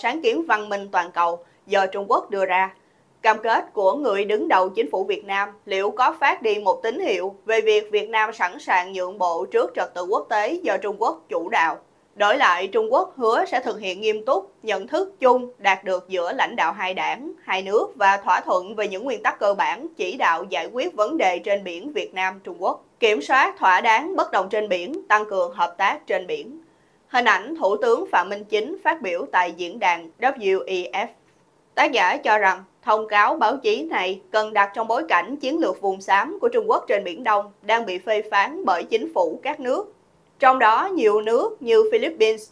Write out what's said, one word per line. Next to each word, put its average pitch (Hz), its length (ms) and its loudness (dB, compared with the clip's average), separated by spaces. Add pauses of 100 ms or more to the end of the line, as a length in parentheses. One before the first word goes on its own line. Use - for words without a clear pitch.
sáng 277 200 -2
kiến 277 240 0
văn 214 220 0
minh 202 240 -6
toàn 180 180 -2
cầu 170 340 -2 (220)
do 196 200 2
Trung 196 220 -6
Quốc - 220 0
đưa 196 160 0
ra. 185 280 0 (480)
Cam 214 200 2
kết 233 300 0
của 196 200 2
người 214 320 0
đứng 214 240 -2
đầu 190 200 4
chính 208 220 -2
phủ 190 140 -2
Việt 196 200 -4
Nam 196 240 -4 (160)
liệu 196 260 -2
có 254 300 2
phát 277 220 0
đi 214 160 0
một 190 240 0
tín 233 180 -4
hiệu 196 340 -4 (100)
về 220 160 0
việc 208 320 2
Việt 208 160 0
Nam 220 240 0
sẵn 196 260 -4
sàng 190 340 0
nhượng 185 260 -6
bộ 175 260 0
trước 240 320 0
trật 180 180 -4
tự 180 100 -6
quốc 208 240 -2
tế 233 340 0
do 214 140 0
Trung 202 220 -4
Quốc 269 300 -2
chủ 175 200 -4
đạo? 165 300 0 (360)
Đổi 208 220 2
lại, 190 300 4
Trung 220 260 0
Quốc 370 240 0
hứa 254 280 2
sẽ 269 160 -2
thực 220 200 -6
hiện 190 200 -8
nghiêm 214 240 -2
túc 339 280 -2 (100)
nhận 196 240 -4
thức 370 340 -4
chung 247 380 4
đạt 196 260 2
được 180 240 -2
giữa 180 240 -2
lãnh 165 240 -2
đạo 170 160 0
hai 190 220 -4
đảng, 170 380 -6 (100)
hai 190 200 -4
nước 202 340 0
và 196 200 4
thỏa 180 240 0
thuận 196 340 -2
về 214 140 -2
những 190 160 -8
nguyên 240 180 -6
tắc 277 160 0
cơ 202 160 2
bản 196 320 -2 (100)
chỉ 190 200 -6
đạo 180 320 0
giải 175 180 -6
quyết 262 280 -6
vấn 233 220 0
đề 190 220 2
trên 202 260 -2
biển 180 280 -10
Việt - 220 -8
Nam, 190 300 -4
Trung 175 140 -12
Quốc. 226 260 -4 (160)
Kiểm 214 220 2
soát 302 360 4
thỏa 190 220 6
đáng 240 360 2
bất 320 160 0
đồng 190 160 0
trên 214 200 -2
biển, 185 400 -4
tăng 214 160 4
cường 190 280 -2
hợp 175 260 -2
tác 233 280 0
trên 185 200 -4
biển. 175 340 -10 (480)
Hình 247 160 2
ảnh 214 320 2
Thủ 233 200 0
tướng 254 360 2
Phạm 185 160 2
Minh 208 160 -8
Chính 220 400 -4
phát 320 180 0
biểu 185 300 -4
tại 180 200 2
diễn 175 260 -10
đàn 170 320 -2 (100)
W 214 460 0
E 185 380 -4
F. - 20 -8 (680)
Tác 294 180 2
giả 202 240 2
cho 226 220 2
rằng 190 260 2 (180)
thông 214 260 2
cáo 214 260 4
báo 247 220 2
chí 233 260 0
này 196 380 -4 (100)
cần 214 220 0
đặt 202 220 4
trong 226 140 -4
bối 240 200 0
cảnh 190 280 0
chiến 277 220 -2
lược 190 220 0
vùng 196 200 -2
xám 214 400 0
của 240 80 2
Trung 226 220 0
Quốc 285 180 2
trên 202 160 0
Biển 180 200 -8
Đông 202 280 0 (100)
đang 220 240 0
bị 185 120 -6
phê 214 320 -2
phán 254 340 0
bởi 180 200 0
chính 240 300 -2
phủ 190 280 0
các 294 180 -6
nước. 277 300 -4 (480)
Trong 262 200 6
đó, 240 280 4
nhiều 226 340 2
nước 262 420 0
như 220 300 6
Philippines 220 600 0